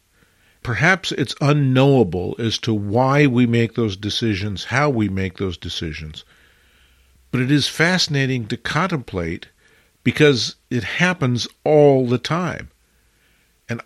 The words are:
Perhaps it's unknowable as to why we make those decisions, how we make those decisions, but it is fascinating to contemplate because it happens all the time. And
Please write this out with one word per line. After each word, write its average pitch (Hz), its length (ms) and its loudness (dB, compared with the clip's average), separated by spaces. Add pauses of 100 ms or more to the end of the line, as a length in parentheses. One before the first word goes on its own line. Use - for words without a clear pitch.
(640)
Perhaps 151 500 0
it's - 280 -4
unknowable 131 1000 2
as 113 200 -2
to 113 160 -2
why 127 520 2
we 123 200 4
make 117 280 0
those 107 220 -2
decisions, 101 680 -4
how 143 260 0
we 110 180 0
make 95 300 -4
those 92 180 -4
decisions, 78 680 -10 (1080)
but 123 100 -2
it 127 100 0
is 143 160 4
fascinating 139 840 -2
to 120 100 -6
contemplate 120 920 -4 (540)
because 131 540 2 (120)
it 120 160 -4
happens 156 640 -2 (160)
all 143 420 6
the 123 120 2
time. 160 520 -6 (960)
And 117 180 -6